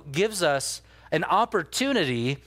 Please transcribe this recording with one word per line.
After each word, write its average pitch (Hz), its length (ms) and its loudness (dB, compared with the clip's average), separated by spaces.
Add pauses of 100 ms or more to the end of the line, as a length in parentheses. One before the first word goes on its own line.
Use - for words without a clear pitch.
(120)
gives 190 300 -2
us 143 380 0 (320)
an 156 120 0
opportunity 175 1200 0